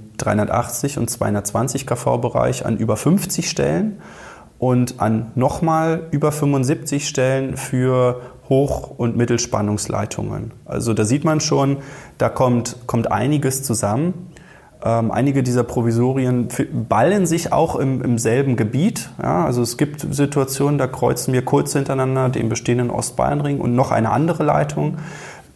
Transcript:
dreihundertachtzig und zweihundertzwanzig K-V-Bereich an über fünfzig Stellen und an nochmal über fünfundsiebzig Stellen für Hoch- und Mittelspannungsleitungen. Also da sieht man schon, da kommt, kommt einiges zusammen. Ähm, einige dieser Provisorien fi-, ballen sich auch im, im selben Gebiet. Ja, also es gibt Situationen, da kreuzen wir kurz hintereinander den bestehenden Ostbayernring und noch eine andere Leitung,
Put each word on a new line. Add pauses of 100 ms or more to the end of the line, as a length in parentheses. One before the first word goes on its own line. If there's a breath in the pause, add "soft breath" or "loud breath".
(180)
dreihundertachtzig
und
zweihundertzwanzig
K-V-Bereich
an
über
fünfzig
Stellen (580 loud breath)
und
an
nochmal
über
fünfundsiebzig
Stellen
für (280 loud breath)
Hoch-
und
Mittelspannungsleitungen. (140)
Also
da
sieht
man
schon, (400 loud breath)
da
kommt, (120)
kommt
einiges
zusammen. (520 loud breath)
Ähm,
einige
dieser
Provisorien
fi-,
ballen
sich
auch
im,
im
selben
Gebiet. (120)
Ja,
also
es
gibt
Situationen,
da
kreuzen
wir
kurz
hintereinander
den
bestehenden
Ostbayernring
und
noch
eine
andere
Leitung, (580 loud breath)